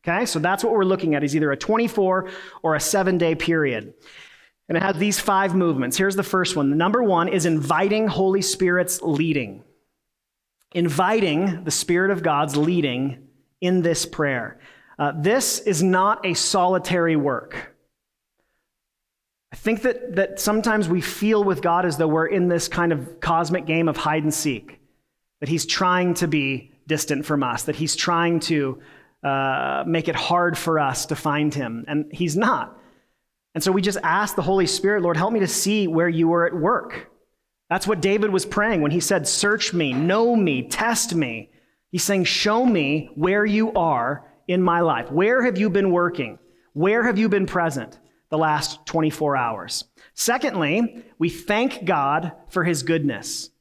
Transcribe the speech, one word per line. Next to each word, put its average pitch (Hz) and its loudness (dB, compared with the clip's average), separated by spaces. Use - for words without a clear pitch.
Okay, 202 0
so - -4
that's 185 0
what 226 2
we're 202 4
looking 185 2
at, 143 0
is 143 -2
either 151 2
a 139 0
twenty-four 190 0
or 160 0
a 147 -2
seven-day 180 2
period. 151 -2
And 165 0
it 180 2
has 190 0
these 202 0
five 190 0
movements. 143 0
Here's 190 0
the 202 -2
first 185 -2
one. 139 0
The 143 2
number 190 2
one 170 2
is 175 0
inviting 165 0
Holy 190 2
Spirit's 180 0
leading. 143 -2
Inviting 180 2
the 156 -4
Spirit 180 2
of 175 -2
God's 147 0
leading 139 0
in 180 2
this 165 0
prayer. 131 -4
Uh, 147 -2
this 208 0
is 175 0
not 190 2
a 180 -2
solitary 180 0
work. - -4
I - -18
think 220 -2
that, 247 -2
that 190 -2
sometimes 214 0
we 175 2
feel 208 0
with 196 0
God 175 2
as 160 0
though 160 0
we're 160 2
in 180 2
this 170 0
kind 170 0
of 139 -4
cosmic 165 0
game 165 0
of 151 0
hide 156 -2
and 151 0
seek, - -6
that 143 -6
he's 160 -2
trying 180 0
to 175 -2
be 135 -2
distant 147 -4
from 143 0
us, 120 -4
that 147 -4
he's 156 -2
trying 170 0
to, 143 -2
uh, 139 -2
make 165 0
it 151 -4
hard 175 0
for 160 0
us 135 -2
to 151 -4
find 147 0
him, 117 -6
and 151 -4
he's 160 -2
not. 208 -2
And 156 -4
so 190 2
we 190 2
just 196 -2
ask 190 0
the 190 0
Holy 185 2
Spirit, 202 0
"Lord, 170 0
help 185 0
me 226 0
to 185 2
see 202 0
where 165 2
you 165 2
are 170 2
at 175 -2
work." - -2
That's 185 -2
what 196 0
David 202 2
was 190 0
praying 208 0
when 147 0
he 170 0
said, 170 0
"Search 208 0
me, 151 0
know 208 2
me, 151 2
test - -2
me." 117 -4
He's 180 -2
saying, 190 2
"Show 226 2
me 156 2
where 190 2
you 214 2
are 143 0
in 185 2
my 170 4
life. 139 0
Where 220 2
have 226 0
you 208 2
been 196 2
working? 175 0
Where 208 2
have 226 0
you 220 2
been 190 2
present 156 -4
the 156 -2
last 151 0
twenty-four 151 0
hours?" 113 -4
Secondly, 226 0
we 165 2
thank 208 -2
God 156 0
for 180 0
his 160 0
goodness. 143 -2